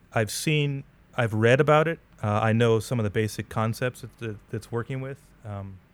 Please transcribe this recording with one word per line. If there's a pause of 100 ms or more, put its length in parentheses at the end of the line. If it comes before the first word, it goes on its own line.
(140)
I've
seen, (320)
I've
read
about
it. (240)
Uh,
I
know
some
of
the
basic
concepts
that,
that, (140)
that's
working
with. (260)
Um, (160)